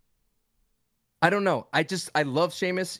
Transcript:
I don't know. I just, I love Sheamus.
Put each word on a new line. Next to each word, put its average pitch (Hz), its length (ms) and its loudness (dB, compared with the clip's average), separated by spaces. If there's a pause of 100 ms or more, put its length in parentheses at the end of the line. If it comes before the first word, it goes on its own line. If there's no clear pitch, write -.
(1200)
I 175 60 4
don't 202 140 2
know. 151 280 0
I 151 120 2
just, 185 320 -6
I 151 80 4
love 156 280 0
Sheamus. 180 480 -4